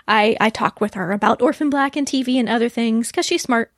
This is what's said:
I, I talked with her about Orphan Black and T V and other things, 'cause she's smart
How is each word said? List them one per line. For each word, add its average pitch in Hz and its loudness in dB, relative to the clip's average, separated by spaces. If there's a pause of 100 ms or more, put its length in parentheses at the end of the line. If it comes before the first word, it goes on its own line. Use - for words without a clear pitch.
I, 214 4
I 220 4
talked - -2
with 208 -4
her 185 -4
about 208 0
Orphan 294 0
Black 277 0
and 285 -4
T 262 -2
V 254 0
and 226 0
other 233 0
things, 233 -2
'cause 339 -2
she's 339 -2
smart 226 -2